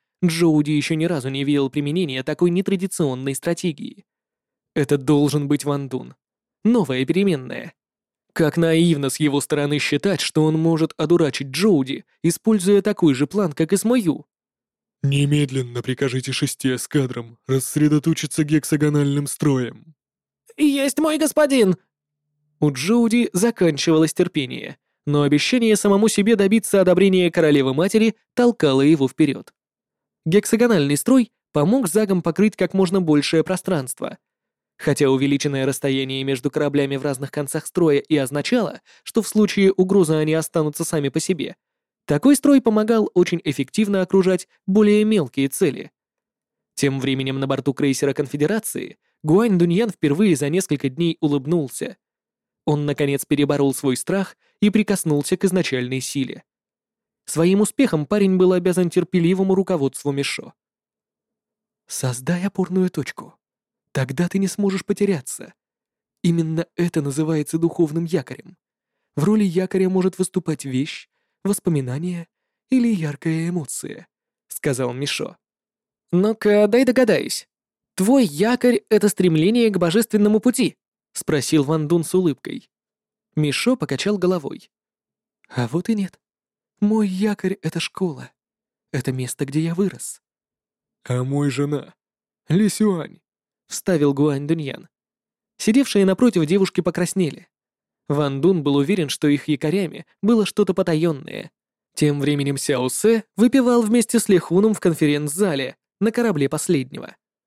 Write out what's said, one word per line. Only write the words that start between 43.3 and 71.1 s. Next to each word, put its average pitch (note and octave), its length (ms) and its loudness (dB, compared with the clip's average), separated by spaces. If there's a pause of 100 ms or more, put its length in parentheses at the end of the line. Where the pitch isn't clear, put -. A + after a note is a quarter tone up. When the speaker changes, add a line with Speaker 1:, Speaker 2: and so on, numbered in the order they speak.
Speaker 1:
эффективно G3+ 580 -2
окружать F#3 460 0 (180)
более G#3 380 4
мелкие D#3+ 420 0
цели. C3+ 460 -2 (840)
Тем C3+ 240 -2
временем C3+ 400 -4
на C3+ 80 -4
борту C3+ 280 -2
крейсера C#3 380 0
Конфедерации D3 840 -6 (240)
Гуань F#3+ 340 2
Дуньян F3 320 2
впервые E3+ 460 2
за C#3+ 140 -2
несколько D3+ 400 -2
дней D#3+ 320 -2
улыбнулся. C#3+ 760 -2 (680)
Он, D3 200 0
наконец, C#3+ 400 -2
переборол C#3+ 500 2
свой C3 220 0
страх F#3+ 400 -4 (240)
и G#3 100 4
прикоснулся F#3 680 0
к - 80 -4
изначальной C3 560 -2
силе. - 420 -6 (840)
Своим F3+ 340 2
успехом G3+ 440 0
парень G3 320 2
был F#3 160 4
обязан F3+ 380 0
терпеливому F#3 640 0
руководству D#3+ 560 -2
Мишо. C#3 440 -6 (1300)
«Создай C3 580 -6
опорную F#3 460 -2
точку. - 480 -10 (540)
Тогда C3+ 360 -2
ты G3 100 -4
не G3 100 0
сможешь G3 360 -2
потеряться. - 680 -4 (680)
Именно E3 440 0 (100)
это E3+ 260 -2
называется D3+ 560 -2
духовным E3 460 -2
якорем. - 520 -8 (600)
В C#3+ 80 -2
роли G#3+ 200 2
якоря F#3 460 0
может F#3 280 0
выступать F3 460 -4
вещь, C3+ 440 -6 (360)